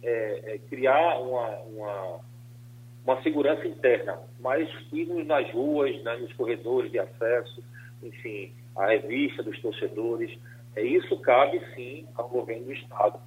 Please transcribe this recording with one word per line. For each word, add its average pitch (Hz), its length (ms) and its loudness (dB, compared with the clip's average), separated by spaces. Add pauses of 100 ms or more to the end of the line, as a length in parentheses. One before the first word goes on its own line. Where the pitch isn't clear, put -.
é, 110 540 -2
é, 107 40 -8 (100)
criar 139 500 4
uma, 123 300 -2
uma, 104 680 -8 (840)
uma 131 180 2
segurança 147 420 2
interna, 110 540 2 (200)
mas 139 280 0 (240)
irmos 165 340 -2
nas 139 280 2
ruas, 139 500 2
né, 117 140 -4
nos 120 160 -8
corredores 117 580 0
de 113 80 0
acesso, 117 640 -2 (380)
enfim, 107 500 -10 (240)
a 98 120 2
revista 117 560 2
dos 107 180 -6
torcedores, 113 760 -4 (380)
é, 107 80 0
isso 156 380 2
cabe 139 400 6 (120)
sim 139 320 -12 (100)
ao 120 120 -4
governo 120 380 -2
do 135 80 -8
estado 107 540 0